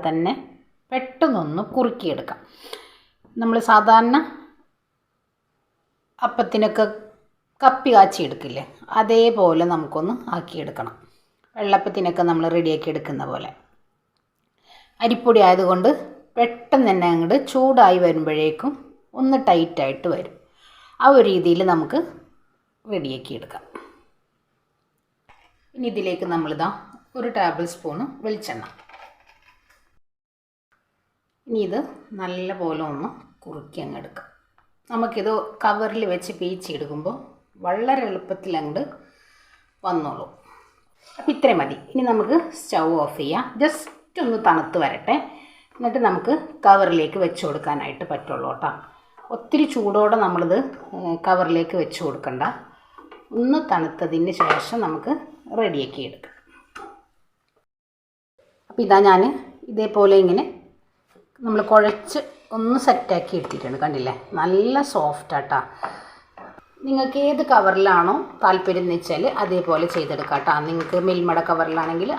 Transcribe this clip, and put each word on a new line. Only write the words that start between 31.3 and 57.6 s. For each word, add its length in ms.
ഇനി 220
ഇത് 120
നല്ല 380
പോലെ 300
ഒന്ന് 180
കുറുക്കി 420
അങ്ങ് 160
എടുക്കാം. 240
നമുക്കിത് 380
കവറിൽ 460
വെച്ച് 300
പീച്ചിയെടുക്കുമ്പോൾ 720
വളരെ 420
എളുപ്പത്തിൽ 520
അങ്ങോട്ട് 220
വന്നോളൂ. 400
അപ്പം 160
ഇത്രയും 280
മതി. 160
ഇനി 180
നമുക്ക് 280
സ്റ്റൗ 220
ഓഫ് 160
ചെയ്യാം. 240
ജസ്റ്റ് 640
ഒന്ന് 240
തണുത്ത് 360
വരട്ടെ, 320
എന്നിട്ട് 320
നമുക്ക് 260
കവറിലേക്ക് 580
വെച്ച് 220
കൊടുക്കാനായിട്ട് 640
പറ്റുള്ളൂ 400
കേട്ടോ. 200
ഒത്തിരി 300
ചൂടോടെ 500
നമ്മളിത്, 320
ഏ, 180
കവറിലേക്ക് 560
വെച്ച് 240
കൊടുക്കണ്ട. 360
ഒന്ന് 240
തണുത്തതിന് 720
ശേഷം 440
നമുക്ക് 280
റെഡിയാക്കി 480
എടുക്കാം. 260